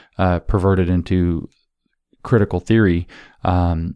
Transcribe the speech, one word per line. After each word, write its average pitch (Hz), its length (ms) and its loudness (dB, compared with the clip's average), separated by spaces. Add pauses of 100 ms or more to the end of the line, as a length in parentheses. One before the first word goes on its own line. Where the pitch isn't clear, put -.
(180)
uh, 90 220 0
perverted 92 500 0
into 87 600 -2 (760)
critical 101 360 0
theory, 95 480 0 (380)
um, 87 500 -2